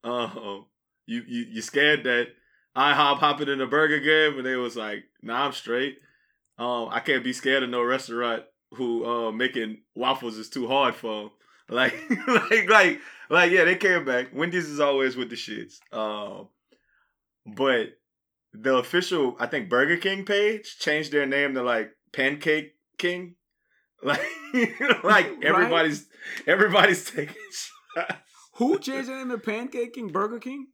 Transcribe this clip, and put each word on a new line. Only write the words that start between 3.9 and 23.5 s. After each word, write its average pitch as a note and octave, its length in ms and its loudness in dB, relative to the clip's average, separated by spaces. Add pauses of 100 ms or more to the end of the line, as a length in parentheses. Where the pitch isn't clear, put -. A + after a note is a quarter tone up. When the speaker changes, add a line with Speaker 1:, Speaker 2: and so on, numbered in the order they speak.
Speaker 1:
game?" D3+ 400 4
And B2+ 80 -8
they C3 80 -2
was A#2+ 200 -4
like, G#2+ 280 -8 (180)
"Nah, B2 240 -2
I'm C3+ 80 -2
straight. C3 460 -4 (580)
Um, A#2+ 320 -4
I A#2 120 -4
can't C3 220 0
be B2+ 100 -4
scared C3 280 0
of B2 80 -4
no B2 140 0
restaurant A#2+ 600 -2 (280)
who, A#2 340 -4
uh, A#2 260 -2
making A2+ 500 -4 (120)
waffles A#2+ 440 -4
is A2 120 -14
too B2 180 -6
hard C3 280 2
for G#2+ 300 -8
'em." A2 100 -18
<laughs> - 40 -20 (300)
Like, B2 240 2 (340)
like, A3+ 420 2
like, G3+ 300 6 (300)
like, F3 220 4
yeah, F3+ 120 8
they F3 140 4
came F3 260 2
back. C3 300 -2
Wendy's E3 340 -2
is D3 140 -4
always C3+ 340 2
with B2 140 -6
the A2+ 80 -12
shits. - 380 -12 (180)
Um, G#2 560 -8 (960)
but A#2 460 0 (600)
the B2+ 240 0
official, D3 640 0
I A#2+ 80 0
think, A#2+ 220 -6
Burger C#3 260 4
King F#3+ 300 -4
page G#3 540 0
changed D3+ 340 -2
their D3 120 2
name C#3 280 0
to, B2+ 100 -2
like, A2+ 280 0 (200)
Pancake D3 640 -2 (240)
King. F3 420 -4
<laughs> - 640 -20